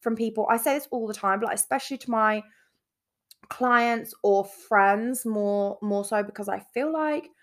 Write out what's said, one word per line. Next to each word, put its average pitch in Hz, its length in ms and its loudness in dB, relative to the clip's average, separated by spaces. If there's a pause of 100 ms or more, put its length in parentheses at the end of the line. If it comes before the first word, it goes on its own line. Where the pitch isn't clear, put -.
from 226 140 -2
people. 220 340 -2
I 226 80 4
say 269 180 0
this 294 160 -4
all 226 160 -4
the 214 80 -6
time, 196 260 0
but, 220 60 -2
like, - 100 -4
especially 254 420 -4
to - 120 -10
my 214 320 2 (1080)
clients 233 720 0
or 196 220 4
friends 208 800 2
more, 202 560 -2
more 202 240 -2
so 208 180 0
because 202 260 -10
I 196 120 -4 (140)
feel 294 180 -2
like 302 360 -2 (140)